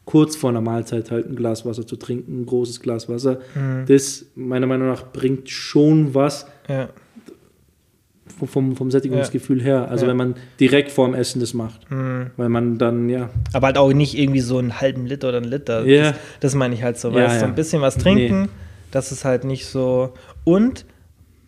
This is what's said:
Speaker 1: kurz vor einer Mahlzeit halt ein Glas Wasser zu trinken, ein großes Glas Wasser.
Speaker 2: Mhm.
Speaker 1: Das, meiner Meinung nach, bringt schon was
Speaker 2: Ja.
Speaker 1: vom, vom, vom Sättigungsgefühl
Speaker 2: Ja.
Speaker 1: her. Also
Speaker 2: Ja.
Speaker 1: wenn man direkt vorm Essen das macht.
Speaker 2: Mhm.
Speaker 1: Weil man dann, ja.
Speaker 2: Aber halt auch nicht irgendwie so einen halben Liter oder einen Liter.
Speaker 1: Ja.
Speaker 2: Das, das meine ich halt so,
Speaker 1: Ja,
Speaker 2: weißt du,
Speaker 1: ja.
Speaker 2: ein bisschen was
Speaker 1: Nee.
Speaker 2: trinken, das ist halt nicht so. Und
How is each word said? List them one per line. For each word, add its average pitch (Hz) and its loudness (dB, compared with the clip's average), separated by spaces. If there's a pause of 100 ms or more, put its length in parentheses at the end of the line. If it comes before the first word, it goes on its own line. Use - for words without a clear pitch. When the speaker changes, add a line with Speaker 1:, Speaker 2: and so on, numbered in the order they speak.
Speaker 1:
kurz 156 2
vor 127 0
einer 120 0
Mahlzeit 113 -4
halt 117 -2
ein 135 -10
Glas 117 -4
Wasser 113 -8
zu 117 -10
trinken, 123 -8
ein 117 -8
großes 120 -2
Glas 117 -6
Wasser. 131 -2 (160)
Speaker 2:
Mhm. 131 -4
Speaker 1:
Das, 135 4 (100)
meiner 127 -2
Meinung 131 0
nach, 123 -4
bringt 131 -4
schon 151 4
was 143 0 (220)
Speaker 2:
Ja. 131 -6 (1500)
Speaker 1:
vom, 131 -6
vom, 135 -2
vom 131 -4
Sättigungsgefühl 131 0
Speaker 2:
Ja. 120 -2
Speaker 1:
her. 127 2
Also 120 0
Speaker 2:
Ja. 127 2
Speaker 1:
wenn 127 0
man 127 0 (260)
direkt 143 4
vorm 127 2
Essen 123 -2
das 117 -4
macht. 117 -10
Speaker 2:
Mhm. 127 -6
Speaker 1:
Weil 120 -2
man 117 0
dann, 120 0
ja. 123 -4 (220)
Speaker 2:
Aber 131 2
halt 135 2
auch 139 6
nicht 135 2
irgendwie 135 2
so 123 -2
einen 123 -4
halben 131 -2
Liter 139 -6
oder 123 -2
einen 120 -6
Liter. 120 -4
Speaker 1:
Ja. 147 6
Speaker 2:
Das, - -6 (260)
das 135 0
meine 127 0
ich 113 -6
halt 123 -2
so, 123 -6
Speaker 1:
Ja, 123 0
Speaker 2:
weißt 120 4
du, 113 2
Speaker 1:
ja. 107 2
Speaker 2:
ein 104 -4
bisschen 156 0
was 135 0
Speaker 1:
Nee. - -2
Speaker 2:
trinken, 131 2 (420)
das 131 -4
ist - -10
halt 127 0
nicht 135 -6
so. 127 -2 (300)
Und 208 2 (600)